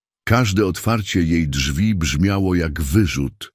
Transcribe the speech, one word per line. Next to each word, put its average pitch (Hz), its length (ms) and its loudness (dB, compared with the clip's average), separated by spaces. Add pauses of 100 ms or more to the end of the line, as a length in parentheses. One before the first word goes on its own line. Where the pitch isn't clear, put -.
(240)
Każde 110 420 2
otwarcie 98 560 -2
jej 82 260 2
drzwi 71 460 0
brzmiało 92 600 0
jak 80 280 -2
wyrzut. 71 720 -2